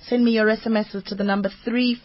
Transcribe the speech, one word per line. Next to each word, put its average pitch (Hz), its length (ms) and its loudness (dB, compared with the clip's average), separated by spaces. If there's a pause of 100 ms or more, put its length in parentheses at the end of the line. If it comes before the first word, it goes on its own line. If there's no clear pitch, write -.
Send 240 220 0
me 233 80 4
your 220 160 4
S 220 180 0
M 226 120 0
Ss 202 300 -4
to 208 80 -8
the 202 100 -4
number 196 240 -2 (160)
three 240 400 0